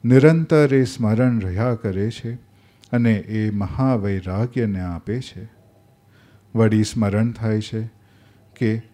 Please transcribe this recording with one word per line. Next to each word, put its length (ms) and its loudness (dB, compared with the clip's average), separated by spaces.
નિરંતર 680 6
એ 100 4
સ્મરણ 560 0
રહ્યા 340 -2
કરે 360 -4
છે 420 -14
અને 200 2
એ 380 -2
મહાવૈરાગ્યને 1300 -2
આપે 400 -6
છે. 280 -16
વળી 300 4
સ્મરણ 480 0
થાય 280 -4
છે 300 -8
કે 260 -2